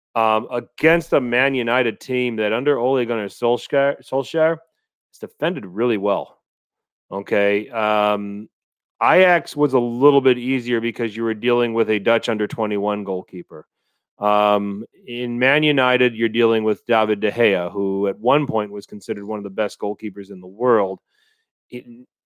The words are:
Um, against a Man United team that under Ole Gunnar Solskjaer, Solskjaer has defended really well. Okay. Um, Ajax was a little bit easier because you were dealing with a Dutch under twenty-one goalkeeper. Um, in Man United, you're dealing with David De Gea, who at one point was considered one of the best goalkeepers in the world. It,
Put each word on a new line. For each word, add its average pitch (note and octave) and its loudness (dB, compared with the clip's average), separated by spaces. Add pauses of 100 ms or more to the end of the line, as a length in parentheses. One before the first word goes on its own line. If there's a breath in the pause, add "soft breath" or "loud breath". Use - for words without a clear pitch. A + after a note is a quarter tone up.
(140)
Um, A2 2
against D#3 0
a C#3+ 4
Man B2+ 0
United A#2+ 0
team B2 -4
that G#2+ -2
under C3+ 0
Ole B2+ 0
Gunnar A2 -4
Solskjaer, C#3 -2
Solskjaer D#3 0
has - -20
defended C#3+ -6
really G#2+ 0
well. F#2+ -2 (720)
Okay. G2+ 0
Um, G#2 0 (520)
Ajax E3+ 4
was C#3+ 2
a C3 6
little B2+ 4
bit B2+ 4
easier B2 -2
because A2+ -4
you A2+ -4
were A2+ 0
dealing A#2+ 0
with A2+ 2
a G#2+ 2
Dutch A#2 0
under G#2+ 0
twenty-one G#2 -2
goalkeeper. F#2 -10 (540)
Um, G#2 2 (220)
in A#2+ -6
Man C#3 2
United, B2+ 2
you're A2 0
dealing A2+ 2
with G#2+ -2
David G#2+ 2
De G#2 0
Gea, G2 0
who G2 -2
at G2 -2
one C3+ 2
point A2 -2
was G#2 -12
considered G#2 -12
one G#2+ -6
of G2+ -10
the G2+ -8
best G2+ -4
goalkeepers G2+ -8
in F#2+ -14
the F2+ -18
world. G2+ 0 (720)
It, B2 -16 (200)